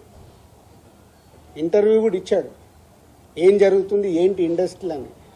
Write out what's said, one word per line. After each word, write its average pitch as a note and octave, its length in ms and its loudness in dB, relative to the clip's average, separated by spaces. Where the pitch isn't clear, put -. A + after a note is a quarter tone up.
ఇంటర్వ్యూ G#3 440 2
కూడా G#3+ 160 -2
ఇచ్చాడు, F#3 320 -4
ఏం F#3+ 200 4
జరుగుతుంది G3 540 0
ఏంటి F#3 320 0
ఇండస్ట్రీలు E3+ 500 -4
అని. C3 120 -12